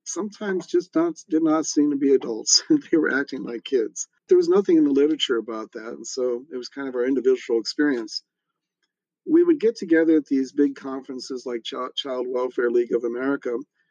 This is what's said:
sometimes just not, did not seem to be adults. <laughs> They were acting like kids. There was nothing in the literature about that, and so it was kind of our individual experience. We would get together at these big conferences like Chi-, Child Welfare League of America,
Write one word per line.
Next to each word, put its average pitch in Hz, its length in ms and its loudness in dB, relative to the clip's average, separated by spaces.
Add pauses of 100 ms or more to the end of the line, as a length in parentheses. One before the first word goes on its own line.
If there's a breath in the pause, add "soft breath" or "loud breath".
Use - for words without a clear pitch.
sometimes 196 640 -8
just 339 260 -2
not, 165 220 0 (140)
did 160 120 0
not 156 240 2
seem 147 260 2
to 139 60 -2
be 139 160 2
adults. 120 560 0
<laughs> 151 220 2
They 165 60 4
were 151 200 0
acting 139 260 -6
like 117 200 -10
kids. 110 440 -2 (200)
There 180 100 6
was 170 120 2
nothing 185 280 4
in 156 60 6
the 143 80 4
literature 143 460 2
about 110 340 -8
that, 113 160 -12
and 120 180 -12
so 123 460 -4
it 127 60 -10
was 123 100 -12
kind 139 220 -8
of 127 60 -6
our 123 100 0
individual 127 540 2
experience. 120 600 -2 (1040)
We 165 180 4
would 170 160 2
get 220 160 0
together 160 420 2
at 147 80 0
these 135 260 -2
big 139 240 0
conferences 131 680 -12
like 120 240 -6
Chi-, 131 260 -8
Child 127 340 -6
Welfare 127 420 -2
League 120 220 2
of 120 100 0
America, 123 540 -2 (340)